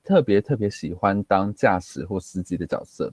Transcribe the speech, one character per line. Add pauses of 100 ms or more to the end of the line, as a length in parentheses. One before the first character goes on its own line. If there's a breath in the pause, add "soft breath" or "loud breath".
特
别，
特
别
喜
欢
当
驾
驶
或
司
机
的
角
色。